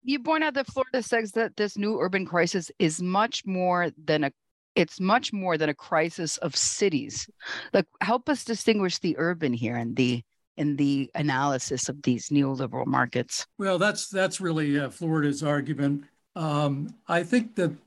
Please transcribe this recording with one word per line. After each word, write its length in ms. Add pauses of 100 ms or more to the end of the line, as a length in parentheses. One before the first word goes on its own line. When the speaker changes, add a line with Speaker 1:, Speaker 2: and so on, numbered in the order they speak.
Speaker 1:
You 180
point 240
out 100
that 120
Florida 360
says 300
that 240
this 200
new 240
urban 240
crisis 540
is 240
much 420
more 460 (120)
than 220
a, 80 (420)
it's 240
much 340
more 260
than 100
a 60
crisis 640
of 180
cities. 720 (460)
Like, 120 (140)
help 300
us 140
distinguish 540
the 200
urban 340
here 240
and 200
the, 260 (340)
in 200
the 380
analysis 720
of 140
these 260
neoliberal 580
markets. 600 (120)
Speaker 2:
Well, 200
that's, 300
that's 320
really, 380
uh, 120
Florida's 520
argument. 600 (300)
Um, 600 (140)
I 140
think 340
that 160 (140)